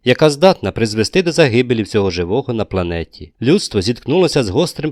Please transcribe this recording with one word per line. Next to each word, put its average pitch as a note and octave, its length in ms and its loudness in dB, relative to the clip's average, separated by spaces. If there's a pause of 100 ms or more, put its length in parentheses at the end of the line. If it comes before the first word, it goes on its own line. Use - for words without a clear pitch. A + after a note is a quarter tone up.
яка B2 260 4
здатна D3 420 2
призвести A2 520 -2
до E3+ 80 -2
загибелі B2 520 2
всього G2 280 0
живого F#2 420 -4
на G#2 120 -4
планеті. F2 640 -6 (100)
Людство A#2+ 400 0
зіткнулося C3+ 640 0
з G2+ 60 -4
гострим D3+ 420 -4